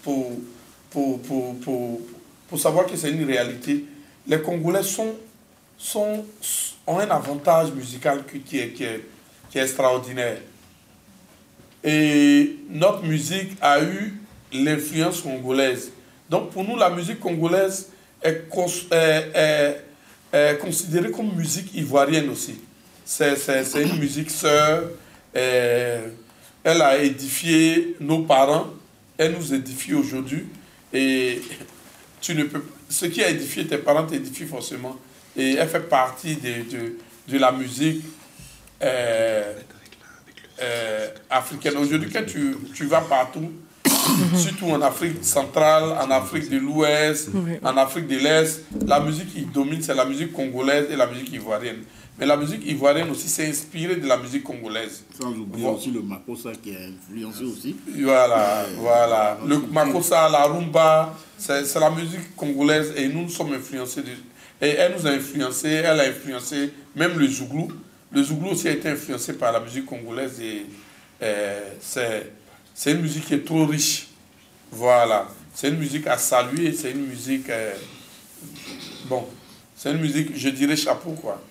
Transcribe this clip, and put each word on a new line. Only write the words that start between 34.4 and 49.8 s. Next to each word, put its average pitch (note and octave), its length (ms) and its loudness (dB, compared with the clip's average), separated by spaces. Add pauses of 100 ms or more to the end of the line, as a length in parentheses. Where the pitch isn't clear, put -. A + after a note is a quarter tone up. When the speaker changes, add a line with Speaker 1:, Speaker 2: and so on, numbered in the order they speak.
Speaker 1:
forcément. B2+ 500 -10 (400)
Et C3 200 2
elle D#3+ 120 2
fait - 220 -2
partie C3+ 480 0
de, A#2+ 400 -6
de, A#2 160 -8 (340)
de C3 100 0
la C3 140 6
musique, C3 540 -2 (760)
euh, A2+ 720 0 (1080)
euh, A2+ 460 -4 (220)
africaine. C#3+ 480 -2
Aujourd'hui, D3 340 0
quand A3 140 -2
tu, C#3 300 -2 (180)
tu D3+ 120 -8
vas C3 160 4
partout, C#3 500 -2 (320)
<coughs> F3+ 540 4
surtout F3 300 -2
en D3+ 140 2
Afrique D#3 440 0
centrale, D#3 580 4 (160)
en C3+ 120 0
Afrique D3 380 0
de C3+ 100 0
l'Ouest, D3+ 760 2
Speaker 2:
Oui. E3+ 200 0 (100)
Speaker 1:
en C3 140 0
Afrique C#3 300 2
de C3+ 100 0
l'Est, D#3 460 4 (220)
la C#3+ 140 6
musique D#3 340 -4
qui E3 80 -6
domine, C#3+ 400 -2